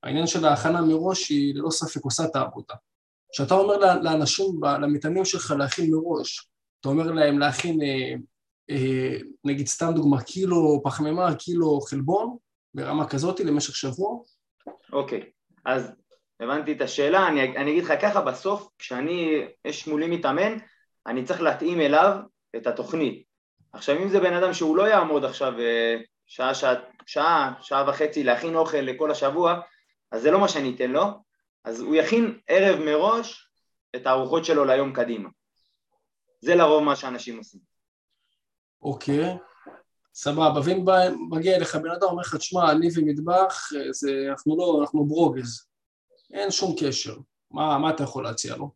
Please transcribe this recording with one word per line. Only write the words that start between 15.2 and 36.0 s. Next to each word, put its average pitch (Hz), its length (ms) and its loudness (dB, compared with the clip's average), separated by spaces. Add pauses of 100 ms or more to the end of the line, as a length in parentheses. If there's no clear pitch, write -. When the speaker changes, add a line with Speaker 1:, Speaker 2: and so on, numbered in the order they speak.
Speaker 2:
אז 127 280 -2 (480)
הבנתי 143 320 -4
את 135 80 -4
השאלה, 156 480 2
אני, 135 280 0
אני 139 140 -2
אגיד 170 140 0
לך 160 80 0 (100)
ככה, 202 180 2
בסוף, 196 480 -4 (100)
כשאני, 156 680 -2 (200)
יש 151 220 -8
מולי 151 200 -2
מתאמן, 170 500 -2 (500)
אני 127 180 -6
צריך - 160 -4
להתאים 165 400 0
אליו 156 360 4 (400)
את 113 100 -6
התוכנית. 127 580 -4 (480)
עכשיו, - 240 -2
אם 190 120 -2
זה 196 120 4
בן 180 120 2
אדם 175 220 0
שהוא 160 220 0
לא 202 120 4
יעמוד 156 360 2
עכשיו, 131 360 -4
אה, 117 360 0 (300)
שעה, 131 280 -4
שעה, 131 200 2 (320)
שעה, 147 540 0
שעה 139 280 0
וחצי 147 360 -2
להכין 160 320 0
אוכל 156 200 2
לכל 135 340 -2
השבוע, 170 500 2 (520)
אז 113 100 -6
זה 147 80 6
לא 190 100 6
מה 196 80 4
שאני 135 280 -2
אתן 127 140 -2
לו, 151 140 2 (600)
אז 117 160 -10
הוא 147 140 -2
יכין 214 440 2 (100)
ערב 185 360 4
מראש 196 680 0 (460)
את 127 100 -6
הארוחות 131 380 2
שלו 147 200 2
ליום 135 280 2
קדימה. 117 360 -4 (1120)